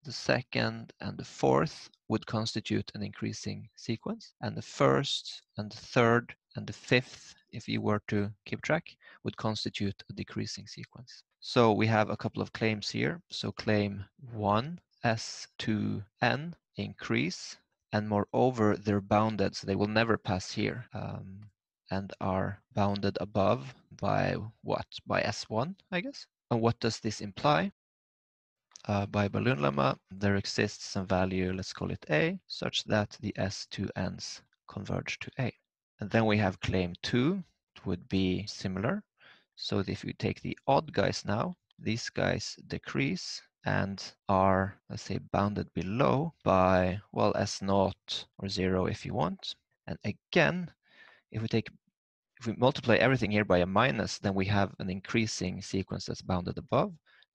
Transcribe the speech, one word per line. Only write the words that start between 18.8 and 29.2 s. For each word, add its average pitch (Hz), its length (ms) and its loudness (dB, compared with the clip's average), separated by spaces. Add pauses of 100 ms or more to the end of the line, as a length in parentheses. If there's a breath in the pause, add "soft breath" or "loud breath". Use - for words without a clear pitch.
bounded, 104 560 2
so - 100 -8
they 98 80 2
will 101 140 2
never 110 280 4
pass - 320 -2
here, 107 440 -2
um, 101 560 -10 (420)
and 98 300 -4
are 98 400 0 (120)
bounded 101 460 0
above 110 560 0 (240)
by 98 380 2 (240)
what? - 260 -4 (180)
By 98 140 0
S - 300 -4
one, 135 260 -2 (160)
I 180 80 -2
guess. 269 260 -10 (240)
And 117 120 2
what 117 180 2
does - 220 -2
this 110 180 -4
imply? 147 540 2 (1120)
Uh, 101 180 2
by 101 220 2